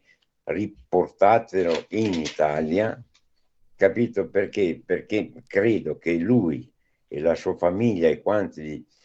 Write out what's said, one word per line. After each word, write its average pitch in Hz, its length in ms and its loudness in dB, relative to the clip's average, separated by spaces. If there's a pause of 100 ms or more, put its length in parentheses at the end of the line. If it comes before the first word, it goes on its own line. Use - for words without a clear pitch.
(440)
riportatelo 92 1500 0
in 104 240 0
Italia, 78 840 -2 (760)
capito 98 520 0
perché? 95 560 0
Perché 92 480 -4 (140)
credo 98 520 0
che 85 160 -2
lui 85 560 0 (380)
e 73 120 -8
la 80 140 2
sua 90 220 -4
famiglia 92 520 2
e - 140 -2
quanti 95 400 -2
gli, 76 220 -10 (200)